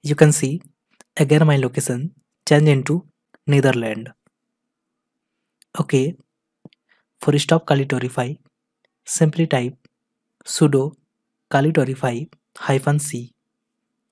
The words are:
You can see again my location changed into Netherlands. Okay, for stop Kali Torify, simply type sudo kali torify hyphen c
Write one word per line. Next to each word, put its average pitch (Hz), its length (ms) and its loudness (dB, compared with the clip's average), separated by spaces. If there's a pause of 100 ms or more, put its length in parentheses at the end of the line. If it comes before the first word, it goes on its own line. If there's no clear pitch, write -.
You 147 120 -2
can 151 160 6
see 147 300 -4 (560)
again 151 280 4
my 147 120 2
location 131 560 -4 (340)
changed 151 220 4
into 143 360 0 (400)
Netherlands. 123 640 0 (1700)
Okay, 143 380 -2 (1040)
for 143 180 0
stop 165 280 0
Kali 139 200 0
Torify, 127 540 -6 (680)
simply 165 400 0
type 127 300 -4 (720)
sudo 139 500 0 (540)
kali 151 240 2
torify 131 560 -4 (280)
hyphen 143 420 -2
c 120 340 -10 (800)